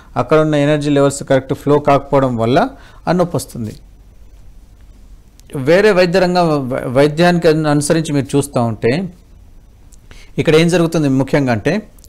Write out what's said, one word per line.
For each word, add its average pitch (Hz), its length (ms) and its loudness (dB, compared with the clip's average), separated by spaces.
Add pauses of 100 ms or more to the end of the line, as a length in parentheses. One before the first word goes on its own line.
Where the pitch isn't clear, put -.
(180)
అక్కడ 123 220 2
ఉన్న 156 160 0
ఎనర్జీ 147 340 0
లెవెల్స్ 139 340 0
కరెక్ట్ 135 300 -2
ఫ్లో 143 260 0
కాకపోవడం 135 580 0
వల్ల 131 320 0 (380)
ఆ 160 40 0
నొప్పి 175 260 -2
వస్తుంది. - 380 -10 (1800)
వేరే 170 360 2
వైద్య 180 280 2
రంగం, 170 500 0
వై-, 131 180 -6
వైద్యానికి 156 600 2
అను-, 156 200 2
అనుసరించి 151 460 0
మీరు 139 240 -2
చూస్తూ 135 240 -2
ఉంటే 117 480 -2 (1300)
ఇక్కడ 151 180 2
ఏం 165 120 4
జరుగుతుంది 165 420 0
ముఖ్యంగా 135 420 0
అంటే 143 300 -2 (280)